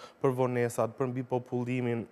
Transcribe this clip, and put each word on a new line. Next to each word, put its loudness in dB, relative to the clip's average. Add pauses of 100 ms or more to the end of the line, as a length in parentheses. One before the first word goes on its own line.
(220)
për 4
vonesat, 2
për 0
mbi -4
popullimin, -2